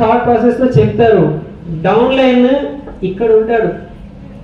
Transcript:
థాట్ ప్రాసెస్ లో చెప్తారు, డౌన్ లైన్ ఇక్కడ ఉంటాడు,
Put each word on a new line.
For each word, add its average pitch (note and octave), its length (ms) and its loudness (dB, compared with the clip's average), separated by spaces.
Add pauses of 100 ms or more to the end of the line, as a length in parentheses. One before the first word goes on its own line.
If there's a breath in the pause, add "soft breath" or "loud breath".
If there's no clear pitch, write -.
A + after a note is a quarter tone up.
థాట్ A#3 260 2
ప్రాసెస్ A#3+ 360 2
లో B3+ 40 4 (120)
చెప్తారు, G#3 460 4 (640)
డౌన్ A#3+ 340 2
లైన్ B3 300 4 (600)
ఇక్కడ A3 200 -2 (100)
ఉంటాడు, A3 300 -2 (720)